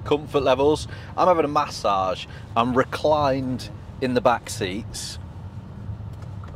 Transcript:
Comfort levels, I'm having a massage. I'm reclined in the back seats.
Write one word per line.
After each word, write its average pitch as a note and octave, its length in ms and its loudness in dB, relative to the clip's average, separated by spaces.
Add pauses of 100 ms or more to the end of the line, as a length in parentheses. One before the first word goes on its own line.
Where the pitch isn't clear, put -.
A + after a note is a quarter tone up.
Comfort D3 360 0
levels, C#3 460 4 (300)
I'm E3+ 120 4
having E3 160 6
a C#3+ 40 0
massage. G2+ 760 0 (300)
I'm A#2+ 200 4
reclined C3 920 2 (320)
in B2+ 140 0
the B2 60 4
back A#2+ 300 2
seats. - 680 -6 (1400)